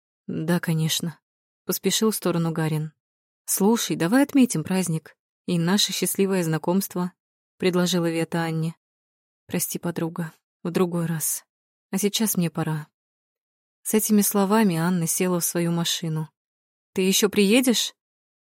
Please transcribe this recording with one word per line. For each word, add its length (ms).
«Да, 320
конечно», 600
поспешил 460
в 40
сторону 360
Гарин. 420
«Слушай, 500
давай 280
отметим 400
праздник 520
и 120
наше 340
счастливое 520
знакомство», 680
предложила 520
Вета 340
Анне. 320
«Прости, 320
подруга, 540
в 80
другой 340
раз. 400
А 60
сейчас 400
мне 120
пора». 380
С 140
этими 260
словами 540
Анна 320
села 320
в 60
свою 260
машину. 580
«Ты 80
еще 280
приедешь?» 680